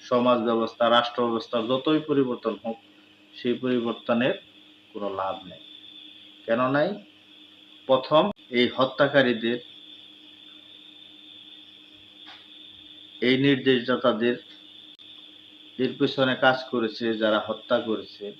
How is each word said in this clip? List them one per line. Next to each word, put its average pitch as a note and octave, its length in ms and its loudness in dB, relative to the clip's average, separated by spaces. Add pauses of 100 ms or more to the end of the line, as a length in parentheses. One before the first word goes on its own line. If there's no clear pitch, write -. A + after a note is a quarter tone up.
সমাজ B2 360 2
ব্যবস্থা, A2+ 500 0
রাষ্ট্র A#2+ 360 2
ব্যবস্থা A2+ 360 -2
যতই C3 380 0
পরিবর্তন B2+ 560 -2 (100)
হোক, A2+ 120 -8 (560)
সেই B2 200 -2
পরিবর্তনের B2 800 0 (600)
কোনো G2+ 160 -6
লাভ F#2+ 380 -6
নেই। E2+ 120 -18 (880)
কেন A#2+ 220 0
নাই? D3 220 2 (960)
প্রথম D3+ 460 2 (180)
এই B2 180 4
হত্যাকারীদের, B2+ 920 2 (3500)
এই B2+ 160 2
নির্দেশদাতাদের, B2 960 0 (1400)
এর B2 220 -2
পেছনে C3+ 360 0
কাজ B2+ 360 2
করেছে A2+ 420 -2
যারা G#2+ 260 2
হত্যা - 400 -4
করেছে G#2 600 -8